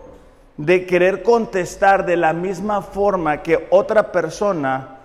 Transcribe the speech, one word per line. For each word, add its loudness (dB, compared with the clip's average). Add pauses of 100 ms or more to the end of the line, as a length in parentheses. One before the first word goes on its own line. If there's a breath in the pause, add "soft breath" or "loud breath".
(580)
de 2
querer 2
contestar 0
de 0
la 2
misma -4
forma -2
que 0
otra 2
persona -4